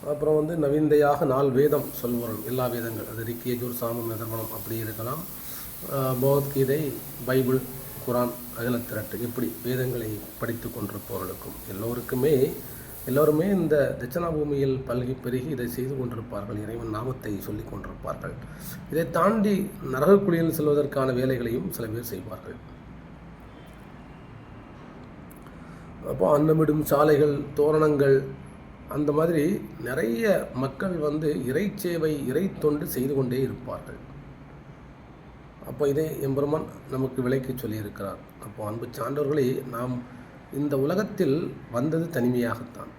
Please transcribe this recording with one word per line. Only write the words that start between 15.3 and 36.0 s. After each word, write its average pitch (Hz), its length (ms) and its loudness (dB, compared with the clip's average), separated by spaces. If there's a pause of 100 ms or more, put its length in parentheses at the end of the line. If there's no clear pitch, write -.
இதை 120 200 -2
செய்து 131 260 -4
கொண்டிருப்பார்கள். 110 680 -6
இறைவன் 113 280 -6
நாமத்தை 110 500 -4
சொல்லிக் 107 320 -8
கொண்டிருப்பார்கள். - 640 -8 (560)
இதை 160 200 0
தாண்டி 196 600 4 (220)
நரகக்குழியில் 165 600 6
செல்வதற்கான 143 600 4
வேலைகளையும் 120 600 0
சில 117 140 -6
பேர் 117 260 -6
செய்வார்கள். - 460 -10 (3500)
அப்போ 151 300 6
அன்னமிடும் 156 460 6
சாலைகள், 147 500 6 (200)
தோரணங்கள், 147 680 6 (640)
அந்த 147 240 0
மாதிரி 156 320 4 (360)
நிறைய 196 760 2
மக்கள் 135 440 -2
வந்து 151 360 0 (140)
இறைச்சேவை, 156 800 0
இறை 156 320 0
தொண்டு 147 280 2
செய்து 139 280 -2
கொண்டே 127 260 0
இருப்பார்கள். 101 600 -6 (1700)
அப்போ 131 220 0
இதை 156 340 0